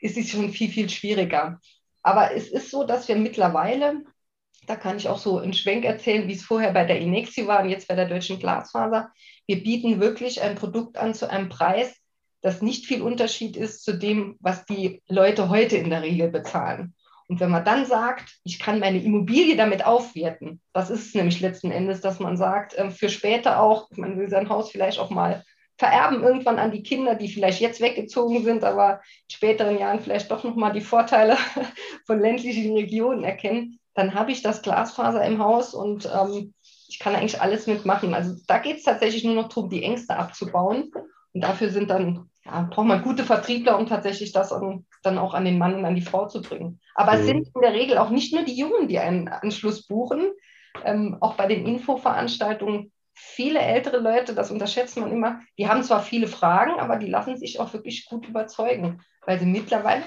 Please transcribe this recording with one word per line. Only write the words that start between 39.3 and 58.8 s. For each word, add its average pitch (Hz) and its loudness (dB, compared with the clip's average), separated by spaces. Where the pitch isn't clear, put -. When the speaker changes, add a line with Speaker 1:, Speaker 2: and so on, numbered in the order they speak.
Speaker 1:
noch 220 -2
drum, 190 -6
die 180 -4
Ängste 233 -4
abzubauen. 185 -2
Und 180 -4
dafür 202 0
sind 202 -2
dann, 180 0
ja, - -4
braucht 214 0
man 226 4
gute 254 0
Vertriebler, 240 2
um 220 0
tatsächlich 202 -4
das 190 2
an, 190 -6
dann 190 2
auch 185 -2
an 185 -2
den 180 2
Mann 180 2
und 190 -4
an 170 2
die 180 0
Frau 190 0
zu - -8
bringen. - -10
Aber 214 6
es 220 4
Speaker 2:
Mhm. 208 2
Speaker 1:
sind 285 2
in 254 2
der 226 6
Regel 254 2
auch 208 4
nicht 262 0
nur 330 2
die 254 -4
Jungen, 311 0
die 175 0
einen 170 0
Anschluss - -4
buchen. 262 -2
Ähm, 208 0
auch 220 0
bei 196 -2
den 196 0
Infoveranstaltungen, 214 -2
viele 285 -2
ältere 247 2
Leute, 233 0
das 202 -2
unterschätzt 208 -4
man 226 -4
immer, 233 -2
die 208 -2
haben 247 2
zwar 208 2
viele 233 -2
Fragen, 185 2
aber 233 0
die 214 -6
lassen 247 -2
sich - -8
auch - -6
wirklich 220 -10
gut 233 -10
überzeugen, 220 -4